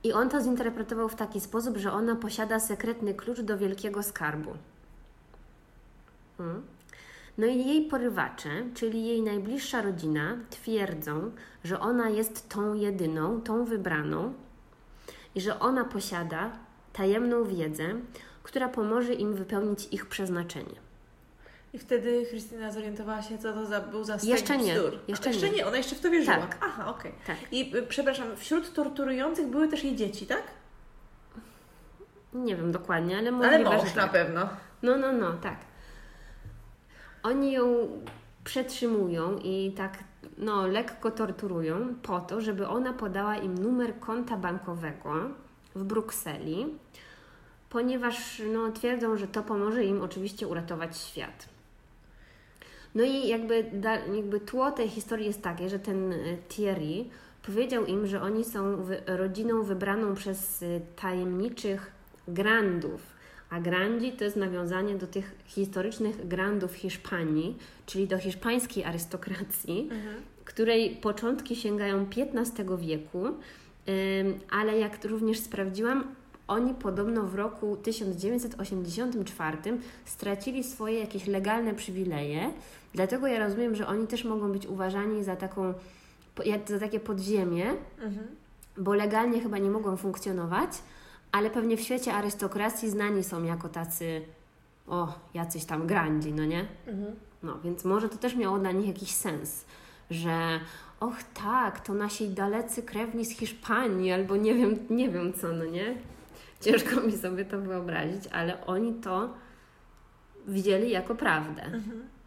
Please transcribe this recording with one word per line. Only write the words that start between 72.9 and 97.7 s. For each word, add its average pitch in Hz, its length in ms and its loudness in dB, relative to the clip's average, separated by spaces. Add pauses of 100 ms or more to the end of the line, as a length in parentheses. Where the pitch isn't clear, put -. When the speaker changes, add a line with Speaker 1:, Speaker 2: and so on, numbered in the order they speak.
Speaker 1:
ym, 196 1120 -2 (120)
ale 214 280 4
jak 208 260 -2
również 220 340 2
sprawdziłam, 208 760 0 (320)
oni 240 260 2
podobno 208 500 0
w 185 120 -2
roku 208 420 -2
tysiąc 220 400 -2
dziewięćset 233 420 -2
osiemdziesiątym 196 680 -2
czwartym 170 560 -4 (240)
stracili 202 580 -4
swoje 226 360 -2
jakieś 202 280 -4
legalne 208 460 2
przywileje, 175 800 -2 (420)
dlatego 233 340 2
ja 233 120 2
rozumiem, 214 360 2
że 208 120 -2
oni 214 200 0
też 226 160 -2
mogą 214 280 0
być 196 160 -2
uważani 196 560 0
za 185 120 -2
taką, 190 380 -2 (640)
po-, - 80 -6
jak, 208 260 0
za 202 100 0
takie 208 200 -2
podziemie, 190 640 2 (340)
Speaker 2:
Mhm. 220 280 -6 (500)
Speaker 1:
bo 196 160 2
legalnie 220 480 4
chyba 208 160 -2
nie 196 120 4
mogą 208 280 0
funkcjonować, 190 720 0 (640)
ale 208 180 4
pewnie 226 280 2
w 226 40 -2
świecie - 320 0
arystokracji 208 760 0
znani 202 340 2
są 170 200 -2
jako 170 260 -2
tacy, 170 520 -4 (640)
o, 170 260 0 (200)
jacyś 170 320 -4
tam 160 220 -2
grandzi, 156 460 2
no 156 120 0
nie? 170 200 0 (220)
Speaker 2:
Mhm. 208 280 -6 (280)
Speaker 1:
No, 151 200 -6
więc 175 220 -4